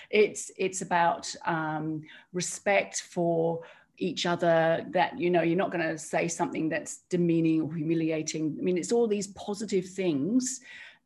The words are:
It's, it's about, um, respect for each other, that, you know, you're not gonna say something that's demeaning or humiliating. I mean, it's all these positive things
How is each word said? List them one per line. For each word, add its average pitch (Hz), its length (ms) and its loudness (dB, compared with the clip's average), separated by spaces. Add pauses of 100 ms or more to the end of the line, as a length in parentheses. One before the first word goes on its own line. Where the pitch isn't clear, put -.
It's, - 480 2
it's 190 240 -4
about, 170 500 2 (140)
um, 156 560 -2 (320)
respect - 680 0
for 165 580 -2 (380)
each 180 260 -4
other, 165 640 4
that, - 300 0
you 175 100 2
know, 175 140 4
you're 170 140 2
not 185 140 0
gonna 165 260 -2
say 165 300 -2
something 165 420 -2
that's - 400 -6
demeaning 165 520 4
or 151 140 -4
humiliating. 156 840 -2
I - 60 -6
mean, 180 140 2
it's 175 140 -4
all 233 160 4
these 208 200 0
positive 202 580 -4
things 190 760 0 (440)